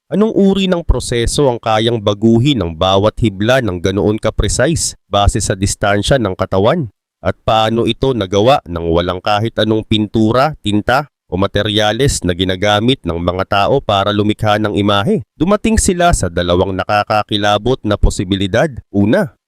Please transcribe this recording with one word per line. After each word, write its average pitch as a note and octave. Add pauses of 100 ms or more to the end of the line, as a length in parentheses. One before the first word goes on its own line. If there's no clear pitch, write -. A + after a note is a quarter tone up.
(140)
anong G#3
uri G3
ng E3+
proseso B2
ang A#2+
kayang A2+
baguhin A2+
ng E2+
bawat G2
hibla A2+
ng F2+
ganoon G2
ka-precise A#2+ (160)
base G2+
sa G2+
distansya G2+
ng G2
katawan? G#2 (240)
At F2+
paano A2+
ito C3+
nagawa G#2
nang E2+
walang F2+
kahit G#2+
anong A2
pintura, A2+
tinta, A#2+ (180)
o -
materyales G#2+
na F2+
ginagamit G2+
ng E2
mga F2+
tao G2+
para G2+
lumikha G#2
ng G#2
imahe? G#2 (100)
Dumating G#3+
sila F3
sa F2+
dalawang F2
nakakakilabot G#2
na G#2
posibilidad. G2+ (160)
Una, A#2 (120)